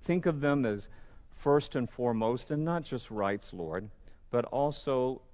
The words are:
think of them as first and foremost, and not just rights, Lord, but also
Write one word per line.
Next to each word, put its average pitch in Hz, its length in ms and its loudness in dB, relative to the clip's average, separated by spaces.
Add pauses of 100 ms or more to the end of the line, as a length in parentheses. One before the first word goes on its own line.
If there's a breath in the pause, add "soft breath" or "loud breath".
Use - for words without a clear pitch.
think 175 220 2
of 156 160 2
them 143 240 4
as 104 240 -2 (440 soft breath)
first 143 420 4
and 123 140 0
foremost, 120 600 0
and 151 120 0
not 165 200 0
just - 260 -8
rights, 101 440 0
Lord, 90 360 -6 (400 soft breath)
but 120 160 2
also 131 760 0 (120)